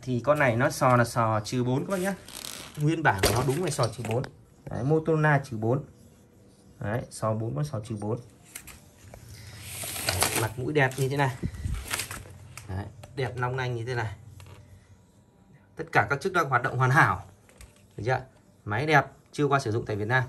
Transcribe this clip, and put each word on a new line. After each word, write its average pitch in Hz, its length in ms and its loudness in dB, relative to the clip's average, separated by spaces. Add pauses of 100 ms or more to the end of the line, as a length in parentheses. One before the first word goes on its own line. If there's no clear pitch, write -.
Thì 127 180 0
con 147 200 4
này 127 160 4
nó 135 140 4
sò 135 280 4
là 117 80 6
sò 113 380 2
trừ 127 200 -2
bốn 127 220 0
các 185 60 -4
bác 196 80 0
nhá. 190 160 0 (640)
Nguyên 156 260 2
bản 110 200 4
của 101 100 6
nó 120 140 2
đúng 143 160 0
là 175 60 0
sò 131 180 0
trừ 113 220 -6
bốn. 120 140 0 (460)
Đấy, 101 140 -4
Motona 151 600 4
trừ 113 140 -8
bốn. 117 260 0 (960)
Đấy, 110 300 -4
sò 110 240 -2
bốn 113 220 -4
con 151 100 -2
sò 110 140 -6
trừ 113 220 -8
bốn. 120 180 -4 (1900)
Đấy, - 340 0
mặt 110 180 -2
mũi 139 140 -4
đẹp 139 240 4
như 135 120 2
thế 143 80 -2
này. 135 180 2 (1300)
Đấy, 95 160 -6 (300)
đẹp 127 220 -4
long 127 180 -2
lanh 123 200 -4
như 113 100 -6
thế 127 100 -4
này. 117 200 -4 (1600)
Tất - 160 -8
cả - 180 4
các 139 120 0
chức 190 120 -2
năng 165 160 2
hoạt 123 140 2
động 123 140 -2
hoàn 127 140 4
hảo. 120 320 6 (720)
Được 104 80 -8
chưa? 98 160 0 (440)
Máy 107 200 -2
đẹp, 151 200 6 (260)
chưa 147 140 0
qua 139 140 4
sử 113 120 -2
dụng 110 140 0
tại 107 100 -2
Việt 104 120 -4
Nam. 127 220 2